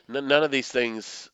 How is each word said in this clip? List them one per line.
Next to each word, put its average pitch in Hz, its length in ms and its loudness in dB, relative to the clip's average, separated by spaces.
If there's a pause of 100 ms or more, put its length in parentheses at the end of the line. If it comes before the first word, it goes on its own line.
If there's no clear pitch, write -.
n-, 139 180 -4
none 143 160 6
of 147 80 0
these 135 200 -2
things, 117 640 -4